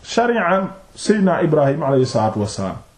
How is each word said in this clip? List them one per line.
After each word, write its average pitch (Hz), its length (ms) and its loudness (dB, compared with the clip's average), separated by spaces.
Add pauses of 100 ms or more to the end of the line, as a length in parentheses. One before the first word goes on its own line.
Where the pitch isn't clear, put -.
shari'a 196 640 0 (280)
Seydina 190 480 0
Ibrahim 151 400 2
alayhi 135 220 2
salaatu 110 340 -2
wa 101 80 -2
salaam. 92 280 -6 (220)